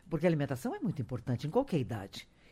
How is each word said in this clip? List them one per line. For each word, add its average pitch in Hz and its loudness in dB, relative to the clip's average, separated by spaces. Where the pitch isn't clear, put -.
Porque 160 2
a - 6
alimentação 143 0
é 415 -8
muito 214 0
importante 123 -2
em 147 -4
qualquer 240 2
idade. 104 -6